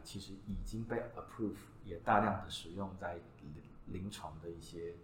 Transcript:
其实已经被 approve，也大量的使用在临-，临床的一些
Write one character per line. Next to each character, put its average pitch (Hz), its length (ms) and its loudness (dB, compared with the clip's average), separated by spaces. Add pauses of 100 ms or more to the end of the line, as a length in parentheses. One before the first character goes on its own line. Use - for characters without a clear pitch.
其 - 180 -6
实 98 120 -8 (140)
已 98 180 0
经 113 200 0
被 117 180 2 (140)
approve， - 380 0 (300)
也 87 140 -4
大 107 220 10
量 98 220 6
的 - 80 -6
使 - 200 -4
用 95 280 0
在 87 160 -2 (260)
临-， 73 120 -8 (500)
临 101 80 -2
床 80 300 -6
的 85 100 -6
一 82 100 -6
些 85 440 -6